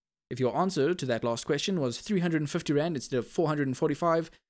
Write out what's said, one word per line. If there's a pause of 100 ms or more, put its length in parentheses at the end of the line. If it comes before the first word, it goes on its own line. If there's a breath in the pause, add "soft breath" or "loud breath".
(300)
If
your
answer
to
that
last
question
was
three
hundred
and
fifty
rand
instead
of
four
hundred
and
forty-five, (200 soft breath)